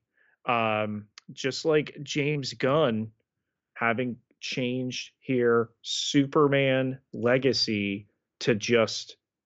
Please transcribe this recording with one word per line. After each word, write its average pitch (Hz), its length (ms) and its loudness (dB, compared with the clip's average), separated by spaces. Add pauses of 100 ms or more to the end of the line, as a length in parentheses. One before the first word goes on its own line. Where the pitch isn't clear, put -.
(460)
um, 107 640 0 (260)
just - 320 -6
like 156 380 2
James 143 500 -4
Gunn 123 580 0 (640)
having 117 420 -2 (240)
changed 127 800 -6
here, 120 520 2 (100)
Superman 139 1160 2 (140)
legacy 110 960 0 (320)
to 123 160 0
just 113 640 0 (280)